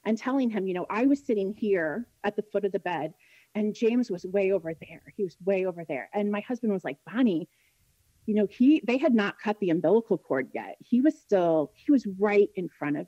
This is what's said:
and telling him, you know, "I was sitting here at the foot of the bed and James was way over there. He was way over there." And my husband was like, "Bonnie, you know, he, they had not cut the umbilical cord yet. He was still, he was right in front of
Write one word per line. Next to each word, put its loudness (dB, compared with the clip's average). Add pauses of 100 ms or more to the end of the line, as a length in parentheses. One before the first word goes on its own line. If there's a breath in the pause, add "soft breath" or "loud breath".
and 0
telling -2
him, -4
you -4
know, -6
"I 0
was 2
sitting -2
here -2 (160)
at -4
the -6
foot -4
of 0
the -4
bed -6 (420 soft breath)
and -2
James 0
was -8
way 0
over -2
there. -20 (140)
He -4
was -8
way 0
over -6
there." -8
And -2
my -4
husband -4
was -4
like, -8 (140)
"Bonnie, 0 (760)
you 0
know, 2
he, 4
they 0
had 2
not 0
cut -4
the 0
umbilical 2
cord -4
yet. -12
He 0
was 2
still, 0
he -2
was 4 (140)
right 4
in -6
front -4
of -8